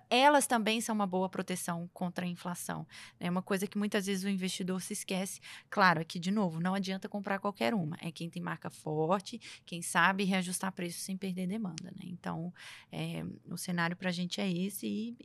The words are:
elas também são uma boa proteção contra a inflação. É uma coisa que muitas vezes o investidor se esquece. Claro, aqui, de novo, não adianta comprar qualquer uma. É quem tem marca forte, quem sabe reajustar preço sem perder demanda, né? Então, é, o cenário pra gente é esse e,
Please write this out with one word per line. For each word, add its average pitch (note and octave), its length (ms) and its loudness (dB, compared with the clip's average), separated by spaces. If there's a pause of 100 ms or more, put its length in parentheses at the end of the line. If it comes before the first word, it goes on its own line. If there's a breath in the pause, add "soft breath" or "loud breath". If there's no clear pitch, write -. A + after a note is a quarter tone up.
(100)
elas C4+ 360 8
também A3 360 2
são A3+ 120 0
uma G#3 120 2
boa F#3 220 2
proteção F3 640 -2
contra F3+ 320 -2
a - 20 -2
inflação. F3 580 -6 (320 loud breath)
É F3 120 -2
uma F#3 100 2
coisa G3 260 0
que G#3 120 -4
muitas G3+ 280 2
vezes G3 180 0
o G3+ 40 -2
investidor F#3 540 0
se - 100 -8
esquece. F#3+ 480 -4 (300 loud breath)
Claro, F3+ 300 8
aqui, E3 180 -6
de F3 120 -2
novo, F3+ 300 2
não F#3 140 0
adianta F#3+ 340 -2
comprar G3 300 -2
qualquer G#3+ 340 0
uma. F3 280 0
É E3 120 -6
quem E3+ 160 -8
tem F3 140 -8
marca E3+ 260 -6
forte, D#3+ 720 0 (240 loud breath)
quem E3+ 160 -8
sabe F#3+ 440 4
reajustar F#3 480 0
preço F3 280 -6
sem F#3+ 160 -6
perder F#3 300 -2
demanda, F3+ 500 -4
né? - 80 -12
Então, F3 480 -6 (380 loud breath)
é, E3 340 -4 (240)
o F3 80 -6
cenário F3 400 -2
pra F#3 140 -2
gente F3+ 320 -2
é F#3+ 100 2
esse F#3+ 340 -2
e, G#3+ 380 -4